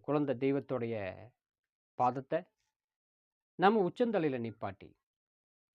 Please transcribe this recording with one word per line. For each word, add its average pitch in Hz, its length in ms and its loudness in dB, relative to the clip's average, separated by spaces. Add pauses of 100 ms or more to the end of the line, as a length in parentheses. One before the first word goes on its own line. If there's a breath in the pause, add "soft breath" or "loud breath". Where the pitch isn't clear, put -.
குழந்தை 139 340 0
தெய்வத்துடைய 135 580 -2 (1040)
பாதத்தை 127 400 0 (1200)
நம்ம 202 300 6
உச்சந்தலையில 165 500 0
நிப்பாட்டி, 104 500 -10 (880)